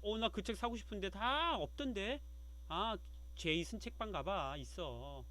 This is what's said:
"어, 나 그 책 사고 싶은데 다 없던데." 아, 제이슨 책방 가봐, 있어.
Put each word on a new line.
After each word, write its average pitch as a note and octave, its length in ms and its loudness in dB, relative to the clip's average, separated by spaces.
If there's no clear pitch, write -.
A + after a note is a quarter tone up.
"어, G#3 160 2
나 A3 120 6
그 G#3+ 140 0
책 A3 140 0
사고 A#3+ 180 2
싶은데 G3 340 -2
다 C4+ 480 4
없던데." A#3+ 640 0
아, G3+ 300 2
제이슨 E3 440 2
책방 A3+ 320 -2
가봐, D3+ 460 2
있어. C#3 720 -6